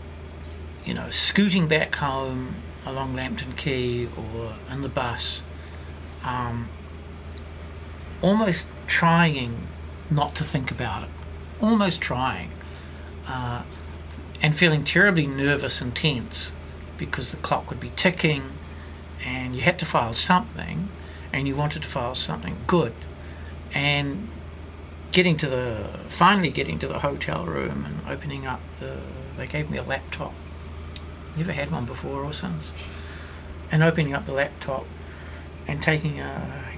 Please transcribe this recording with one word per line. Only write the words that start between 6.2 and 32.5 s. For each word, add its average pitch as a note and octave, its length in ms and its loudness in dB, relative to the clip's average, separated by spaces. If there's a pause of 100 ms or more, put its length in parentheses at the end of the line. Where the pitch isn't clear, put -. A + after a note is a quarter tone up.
um, A#2+ 440 -2 (1500)
almost G3 440 6 (200)
trying D3+ 840 6 (420)
not D3 260 4
to D#3+ 80 2
think C3 260 0
about A#2 340 0
it, D#2 40 -6 (520)
almost G#3+ 400 6
trying, A2 500 0 (760)
uh, B2 360 -2 (800)
and D3+ 140 8
feeling D#3 280 6
terribly F3 420 8
nervous C#3 540 2
and B2 140 -2
tense - 580 0 (440)
because - 340 -4
the - 80 -8
clock - 320 0
would - 100 -6
be B2 160 -6
ticking, D3 560 4 (720)
and B2+ 320 -2
you B2 60 -2
had F3+ 180 4
to E3+ 40 0
file A#2+ 300 2
something, - 720 2 (440)
and C#3 160 0
you C3+ 80 0
wanted D3+ 260 0
to - 60 -6
file B2+ 260 -2
something - 420 -2 (100)
good. D3 260 6 (800)
And C#3+ 540 2 (840)
getting F3+ 260 8
to D3 100 0
the, A#2+ 400 0 (200)
finally F3+ 420 8
getting C#3 280 0
to - 100 -2
the - 120 -2
hotel C#3+ 440 0
room C#3+ 420 -2
and D3 140 -6 (100)
opening C#3 360 -6
up C3 140 -4 (180)
the, C3+ 200 -8 (380)
they C3 100 -6
gave D3+ 240 -2
me C#3 80 -2
a B2+ 40 -2
laptop. C3+ 520 -4 (1040)
Never E3 160 0
had C#3+ 180 -2
one C3+ 140 -2
before C#3 400 -4
or D3 80 -4
since. D#3+ 380 -4 (1000)